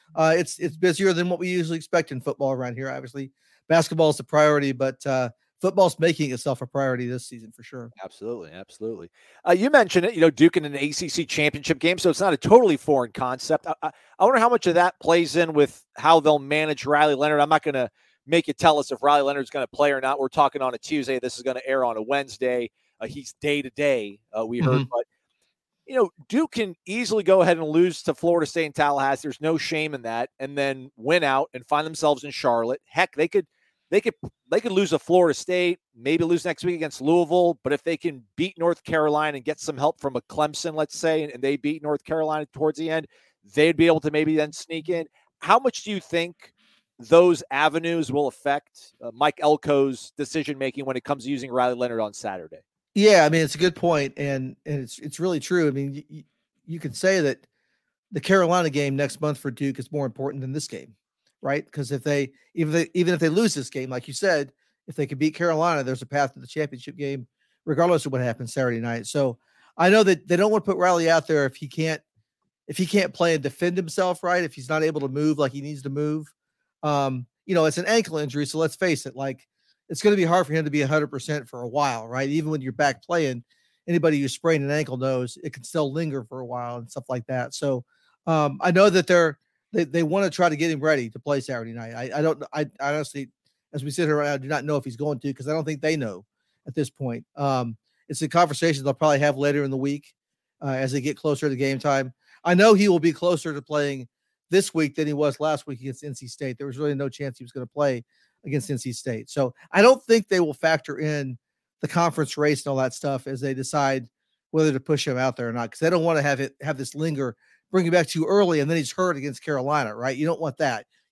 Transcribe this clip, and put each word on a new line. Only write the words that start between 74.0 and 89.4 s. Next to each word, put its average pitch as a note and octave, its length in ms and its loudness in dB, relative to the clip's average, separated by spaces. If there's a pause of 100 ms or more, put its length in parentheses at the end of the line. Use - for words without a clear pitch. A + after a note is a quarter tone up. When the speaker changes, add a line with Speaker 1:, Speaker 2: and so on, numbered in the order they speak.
Speaker 1:
right? F3+ 200 0
If D3+ 120 -8
he's B2+ 120 -16
not D#3 160 0
able D3+ 180 0
to C#3 80 -2
move D3 280 0
like C#3 140 0
he C#3 100 -10
needs C#3+ 220 -10
to C#3 80 -8
move. D3+ 360 -4 (540)
Um, C#3 460 -2 (180)
you - 80 -4
know, E3 120 4
it's D#3 120 0
an F3 80 -4
ankle G#3 320 0
injury, D3 300 -4
so D#3 100 -8
let's D#3+ 180 -2
face F3 300 -2
it, B2+ 100 -16
like, C3+ 320 -10 (420)
it's - 140 -6
gonna G#3 120 6
be F#3 80 2
hard E3+ 220 2
for D3 80 -6
him D#3+ 120 0
to D3+ 40 -6
be C#3+ 140 0
a C3+ 40 0
hundred D3+ 200 0
percent C#3+ 420 -8
for B2 140 -14
a B2 40 -8
while, A#2+ 400 -2
right? C3 220 -4
Even D#3 220 -2
when D3+ 100 -4
you're C3 100 -8
back C#3+ 320 -2
playing, C#3 400 -2 (440)
anybody D#3+ 340 2
who C#3 60 0
sprained D3+ 360 0
an C#3 60 -2
ankle C#3+ 280 -4
knows B2+ 460 -2
it D3+ 80 -8
can B2 120 -18
still D3+ 280 -4
linger C#3+ 320 -4
for C3 180 -14
a B2+ 40 -12
while A#2+ 320 -8
and A#2+ 140 -14
stuff - 180 -12
like B2 160 -6
that. B2+ 300 -6
So, C3 280 -2 (440)
um, D3+ 340 0
I F3 80 2
know F#3+ 220 6
that F3 160 2
they're, E3+ 320 4 (340)